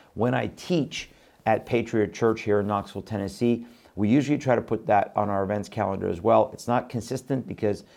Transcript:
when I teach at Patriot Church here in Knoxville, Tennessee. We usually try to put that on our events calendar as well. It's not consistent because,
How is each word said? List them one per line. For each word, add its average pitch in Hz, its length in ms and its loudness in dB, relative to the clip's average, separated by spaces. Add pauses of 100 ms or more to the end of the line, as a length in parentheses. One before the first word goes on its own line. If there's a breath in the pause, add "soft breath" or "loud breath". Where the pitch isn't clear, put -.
(160 loud breath)
when 123 180 0
I 117 220 0
teach - 560 -4 (340 soft breath)
at 110 220 2
Patriot 113 460 0
Church 113 280 0
here 104 200 2
in 98 60 -2
Knoxville, 101 360 -4
Tennessee. 110 640 -2 (280 loud breath)
We 104 140 2
usually 139 280 4
try 127 180 2
to 113 60 2
put - 260 -4
that 101 280 2
on 104 140 0
our 98 140 0
events 101 260 -4
calendar 98 400 -2
as 87 100 -2
well. 110 340 6
It's - 140 -16
not 123 220 0
consistent 127 580 -6
because, 104 360 -2 (140 soft breath)